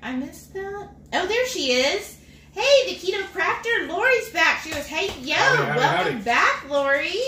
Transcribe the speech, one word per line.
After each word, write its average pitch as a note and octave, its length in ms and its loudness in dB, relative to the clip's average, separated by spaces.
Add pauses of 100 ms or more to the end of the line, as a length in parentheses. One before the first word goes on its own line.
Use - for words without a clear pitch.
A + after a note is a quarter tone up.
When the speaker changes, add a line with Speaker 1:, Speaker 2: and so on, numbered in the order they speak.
Speaker 1:
I B3 120 -8
miss C#4+ 320 -8
that? G4 420 -10 (240)
Oh, F4+ 140 0
there A#4 220 0
she C#4+ 240 -2
is. C#4+ 460 0 (340)
Hey, C5 340 6
the - 80 -4
Keto G4 280 -4 (120)
Crafter. F#4 540 -2
Lori's A4 420 2
back. D#4+ 320 2
She D#4+ 80 -10
goes, D4+ 160 -6
"Hey, D#4+ 200 -4 (140)
yo, C#4+ 140 -4
Speaker 2:
Howdy, F#4+ 220 4 (100)
howdy, - 140 -2
Speaker 1:
welcome E4+ 320 2
Speaker 2:
howdy. A3 120 -6
Speaker 1:
back, D#4 440 2
Lori." C#4+ 440 0 (160)